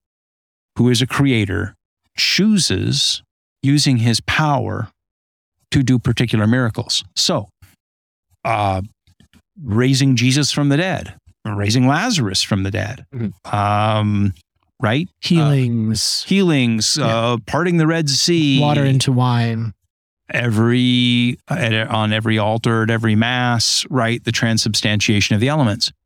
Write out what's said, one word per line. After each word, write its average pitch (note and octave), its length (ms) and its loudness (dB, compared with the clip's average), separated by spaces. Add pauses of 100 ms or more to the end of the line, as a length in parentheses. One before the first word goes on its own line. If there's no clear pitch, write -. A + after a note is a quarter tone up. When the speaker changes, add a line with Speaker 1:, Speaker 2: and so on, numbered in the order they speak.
(760)
Speaker 1:
who A#2+ 120 4
is A#2+ 120 2
a B2+ 60 -2
creator G2+ 640 0 (440)
chooses, C#3 1080 0 (400)
using C#3 340 2
his A2+ 240 0
power, A2 680 -2 (800)
to C#3+ 120 2
do B2+ 160 2
particular A2+ 480 0
miracles. A#2+ 560 -2 (120)
So, C#3 340 -2 (960)
uh, G2+ 360 0 (800)
raising C3 520 2
Jesus C3 360 0
from C#3+ 180 -2
the C#3 80 2
dead, E3 380 -4 (300)
raising G#2+ 420 0
Lazarus D3+ 560 -2
from F#2+ 200 -2
the F#2+ 80 -4
dead, G2+ 420 -8
Speaker 2:
Mm-hmm. A2+ 420 -8
Speaker 1:
um, G#2 800 0 (480)
right? C3 280 0
Uh, - 60 -20 (120)
Speaker 2:
Healings. B2 1000 0
Speaker 1:
healings, C#3 720 2
Speaker 2:
Yeah. C3+ 100 -2
Speaker 1:
uh, A2+ 300 0 (100)
parting F3 300 0
the D#3 100 4
Red D#3+ 220 0
Sea. D3 520 2
Speaker 2:
Water D3 240 2
into C3+ 260 2
wine. A#2 640 0 (680)
Speaker 1:
Every, A#2+ 1080 2
at, A2+ 400 -2
on G#2+ 260 0
every A2 240 0
altar, A2+ 460 0
at A2 60 0
every A2+ 260 0
mass, A#2+ 760 0
right? A#2 340 -2
The A2+ 80 -2
transubstantiation G#2+ 1040 0
of G2+ 60 0
the B2+ 60 2
elements. C#3 440 -2 (140)